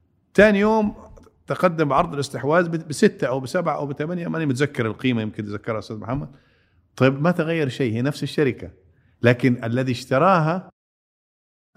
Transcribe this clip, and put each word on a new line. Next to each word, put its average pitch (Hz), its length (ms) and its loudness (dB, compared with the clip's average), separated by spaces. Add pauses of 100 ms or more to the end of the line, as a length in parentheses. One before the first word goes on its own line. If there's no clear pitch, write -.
(340)
تاني 202 260 6
يوم 214 360 2 (520)
تقدم 160 420 0
بعرض 160 240 0
الاستحواذ 143 560 0
ب-، 165 180 -6
بستة 151 400 0
أو 127 120 -2
بسبعة 156 360 -2
أو 151 120 -4
بثمانية، 165 400 -6
ماني 160 180 -4
متذكر 135 400 0
القيمة، 113 360 0
يمكن 107 220 -6
تذكرها 104 360 -8
أستاذ 110 180 -12
محمد. 131 320 -6 (680)
طيب 135 260 4
ما 170 100 4
تغير 160 380 -2
شيء، 120 240 -2
هي 117 80 -2
نفس 143 220 -4
الشركة، 135 480 -2 (500)
لكن 123 420 2
الذي 127 280 -2
اشتراها 160 760 2 (1080)